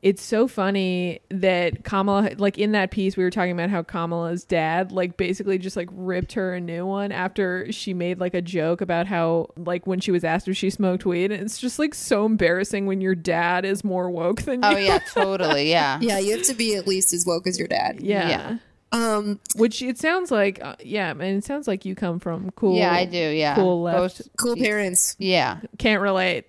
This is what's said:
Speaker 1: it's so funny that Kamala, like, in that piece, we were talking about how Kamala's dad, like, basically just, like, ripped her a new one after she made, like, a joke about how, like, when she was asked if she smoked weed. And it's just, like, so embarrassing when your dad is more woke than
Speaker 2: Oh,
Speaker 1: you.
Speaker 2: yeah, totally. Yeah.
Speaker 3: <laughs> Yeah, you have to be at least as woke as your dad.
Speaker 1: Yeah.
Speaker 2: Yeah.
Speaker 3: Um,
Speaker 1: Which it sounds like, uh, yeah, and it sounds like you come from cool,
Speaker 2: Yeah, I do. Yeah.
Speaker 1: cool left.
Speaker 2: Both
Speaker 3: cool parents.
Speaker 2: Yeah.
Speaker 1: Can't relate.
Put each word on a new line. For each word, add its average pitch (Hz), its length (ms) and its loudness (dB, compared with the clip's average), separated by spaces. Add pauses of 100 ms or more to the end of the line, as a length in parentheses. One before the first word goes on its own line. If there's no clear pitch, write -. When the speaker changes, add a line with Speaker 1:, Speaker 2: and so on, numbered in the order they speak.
Speaker 1:
it's 190 200 2
so 226 260 2
funny 185 800 -2
that 180 560 2
Kamala, 202 540 2
like, 202 180 0
in 214 160 0
that 196 180 2
piece, 190 280 0
we 190 40 2
were 180 80 4
talking 180 220 0
about 175 160 -2
how 190 140 0
Kamala's 170 640 -4
dad, 170 480 0
like, 180 260 -2
basically 190 400 0
just, 185 180 -6
like, 180 160 -6
ripped 185 400 -4
her 185 220 -2
a 180 60 -6
new 175 260 -6
one 202 260 -4
after 185 580 -2
she - 220 -6
made, 175 260 -2
like, 180 140 -2
a 180 80 0
joke 170 400 0
about 175 280 0
how, 165 400 0 (100)
like, 175 280 -4
when 185 140 0
she 208 100 -2
was 175 140 4
asked 165 240 0
if 190 80 0
she 196 140 0
smoked 185 340 0
weed. 180 260 2
And 196 120 -4
it's 214 160 -8
just, 254 200 -6
like, 302 160 0
so 208 300 0
embarrassing 196 640 2
when 190 160 -2
your 190 120 2
dad 175 520 0
is 196 180 -2
more 180 260 0
woke 175 300 0
than 247 240 -2
Speaker 2:
Oh, 208 60 8
Speaker 1:
you. 196 160 4
Speaker 2:
yeah, 185 140 4 (120)
totally. 180 560 2
Yeah. 151 340 4
Speaker 3:
<laughs> 233 80 2
Yeah, 202 80 2
you 202 160 2
have - 120 -2
to 262 80 2
be 220 220 2
at 190 100 -2
least 190 260 2
as 175 140 0
woke 175 200 0
as 180 120 -2
your 170 100 -4
dad. - 320 -2
Speaker 1:
Yeah. 190 300 0
Speaker 2:
Yeah. - 260 -4 (360)
Speaker 3:
Um, 214 460 0 (160)
Speaker 1:
Which 226 280 2
it 247 160 -4
sounds 349 320 0
like, 196 340 0
uh, - 180 -12
yeah, 190 280 -4
and 147 120 -8
it 196 220 -2
sounds 285 240 -6
like 190 160 -4
you 190 100 -6
come 180 260 -4
from 180 320 -6
cool, 190 220 2
Speaker 2:
Yeah, 180 160 4
I 175 140 2
do. 175 140 -4
Yeah. 151 360 0
Speaker 1:
cool 180 280 4
left. 170 160 0
Speaker 2:
Both 180 240 -2 (160)
Speaker 3:
cool 240 180 0
parents. 208 640 0
Speaker 2:
Yeah. 175 400 2 (180)
Speaker 1:
Can't 214 240 2
relate. 185 480 0